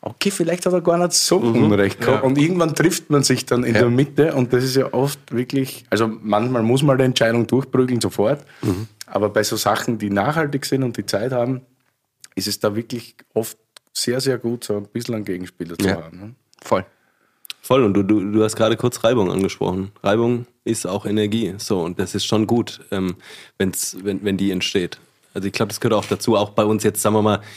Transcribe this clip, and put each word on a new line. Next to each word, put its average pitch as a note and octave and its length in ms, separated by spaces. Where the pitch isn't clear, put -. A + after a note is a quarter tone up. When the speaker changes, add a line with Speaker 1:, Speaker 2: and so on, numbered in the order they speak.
Speaker 1:
okay, - 280
vielleicht F3+ 360
hat F3+ 80
er F3+ 80
gar E3+ 160
nicht F3 160
so - 260
Speaker 2:
Mhm. A#2 240
Speaker 1:
Unrecht G2+ 380
gehabt. C3 220
Speaker 3:
Ja. C3 40
Speaker 1:
Und C3+ 100
irgendwann D#3+ 380
trifft D#3 340
man C#3+ 140
sich B2 220
dann B2 180
in A#2+ 120
Speaker 2:
Ja. G#2+ 60
Speaker 1:
der B2 80
Mitte C#3+ 460
und B2 180
das B2 100
ist C3 120
ja C3 180
oft C#3 400
wirklich, C3 560
also A2 180
manchmal A2 560
muss C3 200
man C3+ 140
die C3 80
Entscheidung A#2 420
durchprügeln B2+ 540
sofort, G#2+ 420
Speaker 2:
Mhm. G#2 260
Speaker 1:
aber G#2 220
bei G#2+ 140
so A2+ 120
Sachen, A2 420
die G#2+ 120
nachhaltig C#3 560
sind C3+ 180
und A#2+ 140
die G#2 80
Zeit A2 260
haben, B2+ 300
ist G2 120
es G#2 120
da G#2 160
wirklich A#2 400
oft A2+ 240
sehr, - 260
sehr C3 180
gut, A#2+ 280
so G#2 120
ein G2+ 100
bisschen A#2 280
einen G#2+ 100
Gegenspieler F2+ 520
zu G2 100
Speaker 2:
Ja. E2+ 160
Speaker 1:
haben. E2+ 160
Ne? G#2+ 160
Speaker 2:
Voll. G2 240
Speaker 4:
Voll, C#3 220
und G2 120
du, G2+ 80
du, G#2 160
du G#2+ 120
hast G#2+ 140
gerade A2 200
kurz - 260
Reibung A2+ 280
angesprochen. F#2+ 600
Reibung A#2 420
ist A2 200
auch G2 220
Energie, G#2 500
so, G#2 240
und E2+ 160
das F#2 160
ist G2 120
schon G#2+ 200
gut, - 360
ähm, F#2 240
wenn's, - 460
wenn, G2 200
wenn G2 140
die G2 140
entsteht. F2+ 480
Also G2 140
ich F#2+ 60
glaub, A2 160
das - 120
gehört A2 160
auch G2+ 100
dazu, G#2+ 280
auch G#2 160
bei A2 120
uns G#2+ 200
jetzt, G#2 180
sagen G#2+ 140
wir G#2+ 80
mal, G#2 180